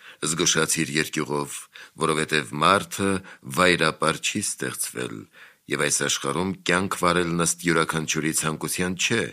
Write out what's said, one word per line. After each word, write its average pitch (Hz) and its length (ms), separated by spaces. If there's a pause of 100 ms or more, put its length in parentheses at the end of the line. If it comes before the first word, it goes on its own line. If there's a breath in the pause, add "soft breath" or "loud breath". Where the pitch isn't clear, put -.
(180 loud breath)
զգուշացիր 78 720
երկյուղով, 73 680 (340 loud breath)
որովհետև 78 600
մարդը 92 580 (360 loud breath)
վայրապար 78 720
չի - 220
ստեղծվել, 62 760 (460 loud breath)
և 71 180
այս 73 200
աշխարհում 71 580
կյանք 92 380
վարելն 85 480
ըստ 82 200
յուրաքանչյուրի 80 720
ցանկության 80 600
չէ։ 92 360